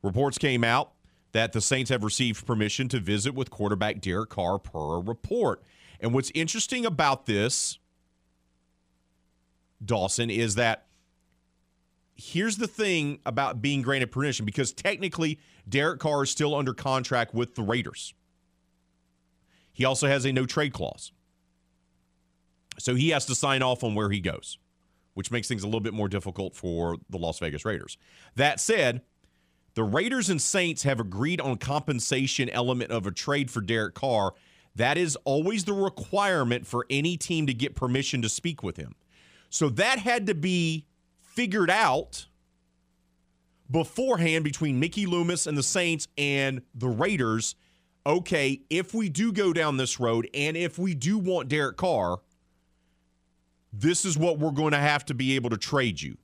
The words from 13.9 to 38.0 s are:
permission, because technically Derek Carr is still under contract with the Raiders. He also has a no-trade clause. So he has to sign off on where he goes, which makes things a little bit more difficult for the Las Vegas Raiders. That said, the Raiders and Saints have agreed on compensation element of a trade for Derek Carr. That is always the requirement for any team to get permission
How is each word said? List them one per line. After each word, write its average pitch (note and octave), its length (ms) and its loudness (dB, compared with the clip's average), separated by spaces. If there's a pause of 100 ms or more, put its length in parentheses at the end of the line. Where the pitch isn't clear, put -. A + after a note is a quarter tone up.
permission, C3 320 -2
because A#2 300 -2
technically E3+ 680 -2 (300)
Derek C#3+ 300 0
Carr C#3+ 240 2
is C3+ 80 0
still D3 240 0
under C3 180 -2
contract B2+ 600 -2
with A#2+ 180 -2
the A#2 80 -6
Raiders. A2 540 -2 (1600)
He B2+ 140 0
also C3+ 220 2
has C3+ 180 4
a C3+ 80 2
no-trade C3 400 0
clause. - 380 -8 (1700)
So B2+ 160 0
he D3 140 4
has D3 180 2
to B2+ 80 -2
sign C3+ 260 2
off B2+ 220 2
on A2 100 0
where G#2 160 0
he G2+ 100 0
goes, - 380 -6 (560)
which F#2+ 160 -8
makes A#2 180 -4
things G#2+ 140 -4
a G2+ 60 -4
little A2 120 0
bit G#2 140 -4
more G#2 160 -2
difficult G2 460 -6
for E2+ 420 -2 (100)
the F#2 120 -8
Las E2 180 -4
Vegas D2+ 260 -6
Raiders. F2+ 340 -6 (380)
That C#3+ 240 2
said, C3 440 2 (720)
the A2+ 100 0
Raiders F#3+ 460 0
and E3 120 2
Saints F3 420 0
have C3+ 160 2
agreed A#2 400 -2
on C3+ 160 -2
compensation C3+ 960 -2
element B2 420 -2
of G#2 160 -2
a G2 40 -4
trade C#3+ 380 -2
for A2+ 120 -4
Derek G#2+ 340 -2
Carr. G#2+ 380 2 (420)
That B2+ 220 2
is E3 260 0
always E3 400 0
the G3+ 80 -2
requirement F#3+ 960 0
for A#2+ 220 -4
any D3+ 260 0
team D#3+ 320 -2
to C3 60 0
get B2+ 200 -4
permission C3 480 -2